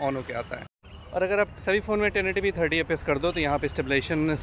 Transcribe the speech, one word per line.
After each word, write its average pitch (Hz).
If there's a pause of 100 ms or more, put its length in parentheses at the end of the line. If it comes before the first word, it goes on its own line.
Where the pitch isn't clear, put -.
on 135
होके 123
आता 117
है। - (500)
और 185
अगर 202
आप 202 (180)
सभी 196
फ़ोन 208
में 208
टेन 190
एटी 190
पी 196
थर्टी 165
एफ़पीएस 160
कर 143
दो 165
तो 170
यहाँ 147
पे 143
स्टेबलाइजेशन 151